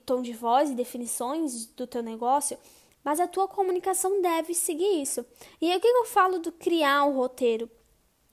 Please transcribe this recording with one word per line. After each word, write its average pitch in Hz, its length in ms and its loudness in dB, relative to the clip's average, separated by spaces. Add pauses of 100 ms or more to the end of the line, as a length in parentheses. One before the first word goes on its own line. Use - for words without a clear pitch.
tom 254 160 -2
de 240 100 -8
voz 240 380 2
e 262 40 -4
definições 240 920 -6
do 247 220 -10
teu 240 160 -6
negócio, 233 520 -2 (480)
mas 294 160 0
a 359 80 2
tua 392 200 0
comunicação 381 720 0
deve 330 320 0
seguir 339 480 0
isso. 247 240 -6 (360)
E 330 100 2
aí, 370 80 2
o - 20 -8
que 453 100 6
que 494 80 6
eu 466 60 4
falo 370 360 2
do 330 120 -6
criar 285 520 2
o 285 80 4
roteiro? 247 580 0 (600)